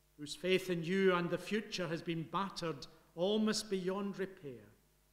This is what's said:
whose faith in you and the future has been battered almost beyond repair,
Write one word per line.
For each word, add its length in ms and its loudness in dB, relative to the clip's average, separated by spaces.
whose 160 -8
faith 340 2
in 140 0
you 320 6
and 140 2
the 80 0
future 500 -2
has 140 -4
been 300 -2
battered 540 -4
almost 560 2
beyond 480 -2
repair, 460 -8